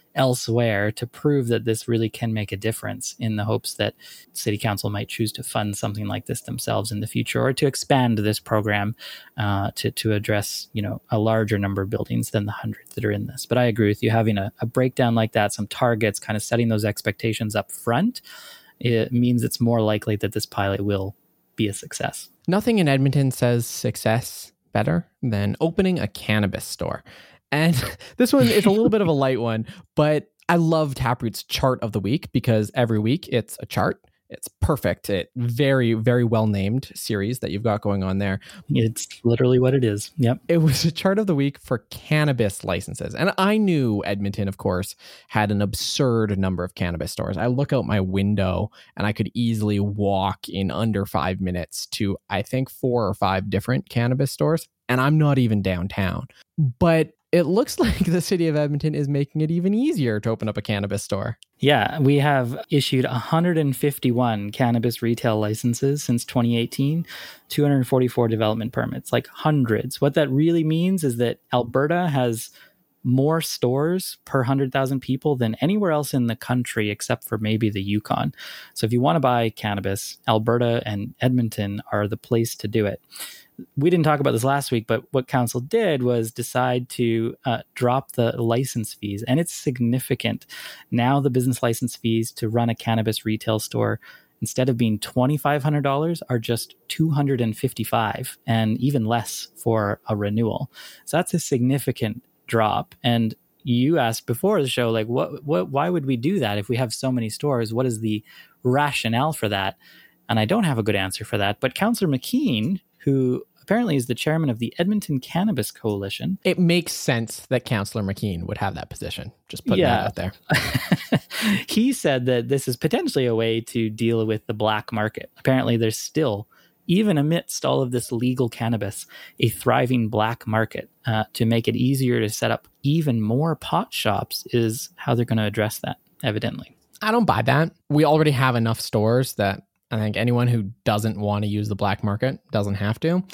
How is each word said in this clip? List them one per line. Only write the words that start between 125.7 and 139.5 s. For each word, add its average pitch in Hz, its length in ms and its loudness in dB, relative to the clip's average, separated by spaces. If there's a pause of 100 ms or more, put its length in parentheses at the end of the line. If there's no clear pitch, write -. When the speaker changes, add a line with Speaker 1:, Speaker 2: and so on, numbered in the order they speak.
Speaker 1:
there's 113 200 0
still, 113 520 -2 (380)
even 196 300 2
amidst 156 480 0
all 135 160 2
of 123 120 -2
this 123 200 -4
legal 123 360 0
cannabis, 113 580 -4 (320)
a 120 100 4
thriving 120 600 2
black 113 380 0
market. 110 440 -2 (160)
Uh, 110 260 0
to 117 140 0
make 117 200 2
it - 100 0
easier 123 440 2
to 107 80 0
set 113 220 -2
up - 180 -4 (140)
even 143 400 0
more 139 340 0
pot - 380 -4
shops - 560 -4
is 113 460 -2
how - 180 -2
they're 120 100 2
gonna 110 220 0
address 104 320 -2
that, - 180 -8 (260)
evidently. - 540 -4 (240)
Speaker 2:
I 214 100 -2
don't 226 140 4
buy 113 180 4
that. 135 300 2 (160)
We 147 160 4
already 151 280 6
have 131 220 4
enough 113 260 0
stores 117 540 2
that 98 280 0 (280)